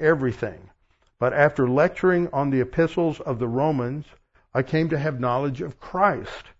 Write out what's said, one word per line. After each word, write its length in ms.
everything. 680
But 120
after 360
lecturing 640
on 180
the 120
epistles 580
of 180
the 80
Romans, 600
I 120
came 240
to 100
have 220
knowledge 400
of 180
Christ. 680